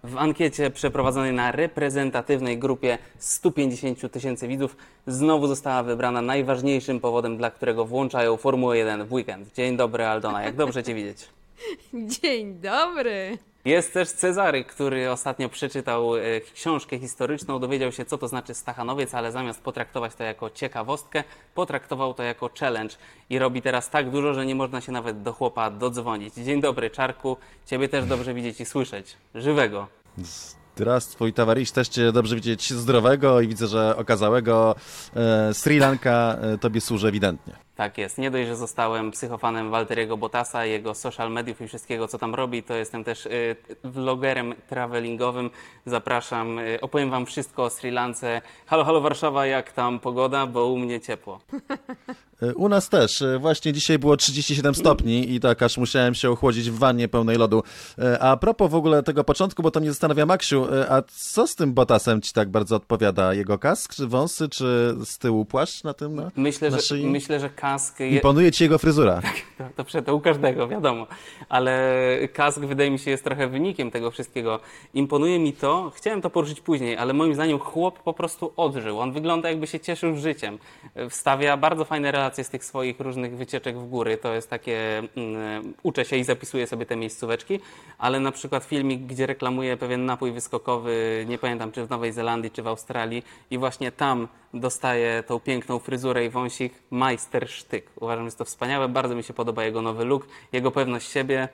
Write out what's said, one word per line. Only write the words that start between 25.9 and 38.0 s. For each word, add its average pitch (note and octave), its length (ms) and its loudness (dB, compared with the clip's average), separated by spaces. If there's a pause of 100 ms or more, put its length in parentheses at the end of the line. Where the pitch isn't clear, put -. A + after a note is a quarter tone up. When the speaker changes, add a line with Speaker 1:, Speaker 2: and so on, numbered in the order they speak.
Speaker 1:
Dzień C3+ 260 -2
dobry, A#2+ 300 0
Czarku. C3 460 -4 (300)
Ciebie C3+ 220 -2
też C3+ 180 -2
dobrze B2 280 -2
widzieć A#2+ 260 -6
i A#2+ 40 -8
słyszeć. A2+ 520 -6 (180)
Żywego. A2+ 520 0 (880)
Speaker 3:
Здравствуй, A2+ 580 0
товарищ. A#2 400 2
Też B2+ 160 2
cię A#2 240 4
dobrze A2+ 240 4
widzieć A2+ 360 -2
zdrowego B2 680 6
i A2+ 80 4
widzę, A2+ 180 -2
że A2 300 2
okazałego. A2+ 800 4 (420)
E, A2 380 4
Sri D3+ 240 4
Lanka, A#2+ 580 4 (180)
e, G#2 40 -4
tobie A2 220 0
służy A2 280 0
ewidentnie. G2 440 0 (240)
Speaker 1:
Tak G#2 220 -4
jest. G2 200 -6